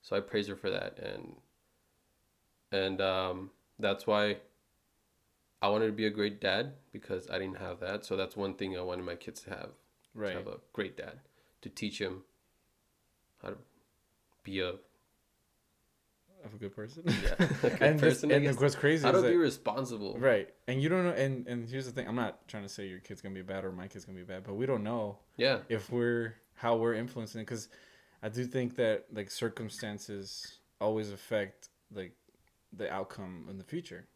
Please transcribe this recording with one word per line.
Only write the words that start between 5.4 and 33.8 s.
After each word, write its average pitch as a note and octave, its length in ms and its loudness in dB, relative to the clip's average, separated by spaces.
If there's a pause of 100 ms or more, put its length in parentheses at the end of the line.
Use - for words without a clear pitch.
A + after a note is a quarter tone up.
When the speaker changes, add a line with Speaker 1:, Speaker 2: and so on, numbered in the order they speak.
Speaker 1:
I G2+ 80 4
wanted A2 180 4
to G#2+ 60 0
be A2 120 0
a G#2+ 40 6
great G#2 320 0
dad, G#2+ 320 0 (180)
because F#2+ 380 -6
I F#2+ 100 -2
didn't F#2+ 180 -4
have F2+ 220 -8
that. F#2+ 260 -4
So G2 120 -2
that's F#2+ 180 -2
one G2 200 -2
thing F#2+ 220 -4
I F2+ 40 -4
wanted F2+ 240 -4
my F2 100 -4
kids - 280 -14
to - 80 -16
have. - 180 -10 (440)
Speaker 2:
Right. G#2 180 -2
Speaker 1:
To F2+ 80 -4
have G2 80 -8
a G#2 100 -8 (160)
great G2 240 -4
dad. - 220 -12 (420)
To - 80 -12
teach G#2 320 -6
him F#2 220 -6 (1160)
how - 100 -10
to G2+ 60 -10 (840)
be F#2+ 160 -4
a F2+ 100 0 (1700)
Speaker 2:
Of G#2+ 100 -14
a G#2+ 40 -16
good G#2 180 -10
person. C3 300 -12
Speaker 1:
Yeah, - 300 4
<laughs> - 40 -10
a F#3 60 8 (240)
good - 120 0
Speaker 2:
And D3+ 180 8
this, B2+ 160 8
Speaker 1:
person, D3 160 4
I C3+ 40 10
Speaker 2:
and C#3+ 100 6
Speaker 1:
guess. C3 140 2
Speaker 2:
what's C#3 160 6
crazy D3+ 280 4
Speaker 1:
How - 100 8
Speaker 2:
is F#3 80 8
Speaker 1:
to B2 60 6
be A#2+ 60 8
Speaker 2:
that F3 60 8
Speaker 1:
responsible. A2+ 760 0
Speaker 2:
Right. A#2 320 6 (180)
And C3 140 0
you C#3+ 80 2
don't F3+ 140 2
know, F3 80 2
and, C3 360 0
and A#2+ 220 -4
here's C3 160 -4
the B2+ 60 -8
thing. C3 160 -6
I'm A2+ 80 -2
not A#2 320 -4
trying G#2 160 -10
to G2 60 -12
say G2 180 -10
your F#2 120 -10
kid's G2 220 -14
gonna F#2+ 140 -8
be F#2+ 60 -8
bad F#2+ 240 -6
or F#2 80 -4
my F#2 140 -8
kid's - 180 -14
gonna F#2+ 120 -14
be F2+ 60 -12
bad, F#2 220 -10
but G#2 100 -8
we A#2 100 0
don't B2 180 0
know G#2+ 360 -4 (180)
Speaker 1:
Yeah. B2 300 4
Speaker 2:
if A2 240 -2
we're, A#2+ 440 0 (200)
how A#2 220 2
we're A#2 180 4
influencing A#2 460 -6
it, G#2+ 60 -8
'cause A2+ 200 -8 (540)
I A2 80 -4
do A#2+ 160 -4
think B2 320 -2
that, A2 360 4
like, G#2 180 -6
circumstances G#2 1300 -8 (220)
always G#2+ 300 0
affect, G2 580 -4 (240)
like, F#2+ 220 -10 (580)
the F#2+ 180 -4
outcome F#2 580 -8
in F#2+ 80 -10
the F#2 60 -12
future. F3 520 -12